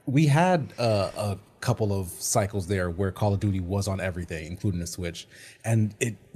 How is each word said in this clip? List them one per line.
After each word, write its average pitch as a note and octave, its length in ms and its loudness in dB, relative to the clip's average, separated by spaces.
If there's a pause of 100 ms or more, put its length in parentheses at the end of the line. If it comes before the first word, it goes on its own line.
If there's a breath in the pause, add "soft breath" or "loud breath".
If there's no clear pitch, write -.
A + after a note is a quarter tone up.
we D3 200 4
had, D#3 520 4
uh, G#2+ 380 2
a G2+ 220 -2 (220)
couple A2 320 0
of G2 180 -2
cycles G2 580 -2
there F#2 200 0
where F#2 220 -2
Call G2+ 240 0
of F#2 60 -2
Duty G2+ 180 0
was G2 300 -2
on F#2+ 120 -4
everything, F2 460 -6
including F2+ 320 -4
the E2+ 80 -4
Switch, E2+ 400 -8 (380 loud breath)
and A2 340 2
it A#2 160 -4 (220)